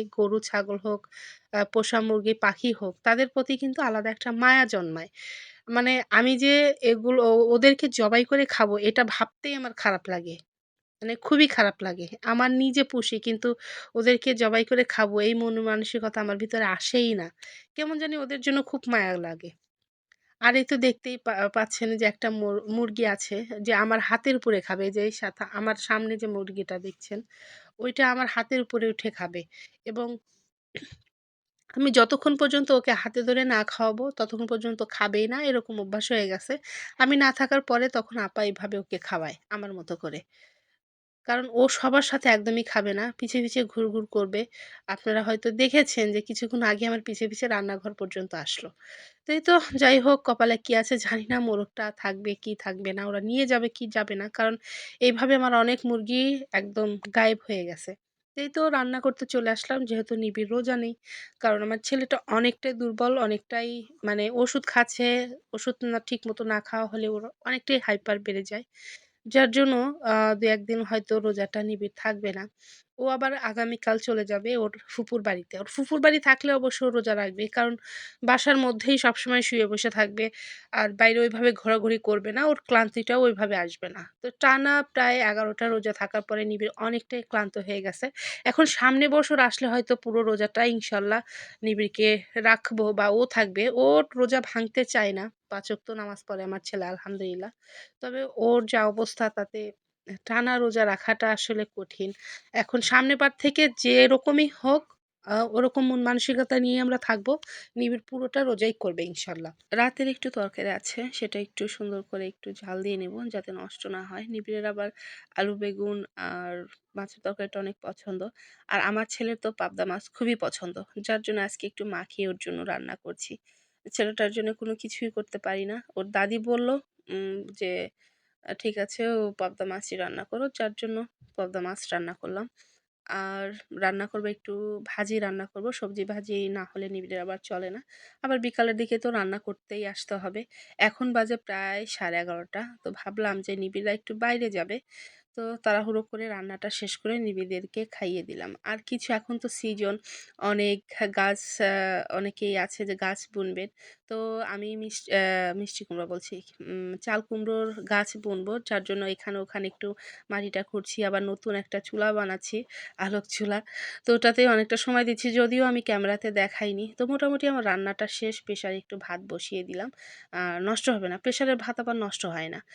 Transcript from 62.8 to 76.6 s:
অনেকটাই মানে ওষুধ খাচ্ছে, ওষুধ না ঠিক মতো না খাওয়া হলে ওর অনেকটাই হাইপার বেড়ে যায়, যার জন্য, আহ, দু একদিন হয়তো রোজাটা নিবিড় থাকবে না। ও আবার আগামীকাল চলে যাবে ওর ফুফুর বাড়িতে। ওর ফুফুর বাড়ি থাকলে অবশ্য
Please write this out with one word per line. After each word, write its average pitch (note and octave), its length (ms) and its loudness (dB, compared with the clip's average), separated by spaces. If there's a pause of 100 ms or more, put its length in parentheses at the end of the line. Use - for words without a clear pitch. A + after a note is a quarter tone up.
অনেকটাই A#3 500 -2 (360)
মানে G#3 200 0 (100)
ওষুধ B3 320 0
খাচ্ছে, A#3+ 400 2 (460)
ওষুধ B3 300 -4
না A#3 180 -2
ঠিক A#3 260 -6
মতো A3 180 -6
না A3 160 0
খাওয়া A3 260 -4
হলে A3 220 -4
ওর G#3+ 140 -4 (220)
অনেকটাই B3+ 360 0
হাইপার G#3 380 0
বেড়ে G3 260 -6
যায়, G#3+ 200 -10 (640)
যার C4 240 6
জন্য, C4+ 240 4 (300)
আহ, A3 300 4
দু G#3 120 -4
একদিন A3 380 2
হয়তো G#3+ 360 -2
রোজাটা G3+ 420 -2
নিবিড় G#3 340 -6
থাকবে G#3 360 -4
না। F#3+ 120 -10 (540)
ও B3 100 -4
আবার C4 240 0 (100)
আগামীকাল A#3 560 0
চলে A3 260 -2
যাবে G3+ 320 -2
ওর G#3+ 160 0 (140)
ফুফুর A#3+ 360 -4
বাড়িতে। F#3+ 360 -4
ওর G3+ 100 -10
ফুফুর C#4 320 -2
বাড়ি D4+ 200 6
থাকলে C#4+ 320 4
অবশ্য C4 320 0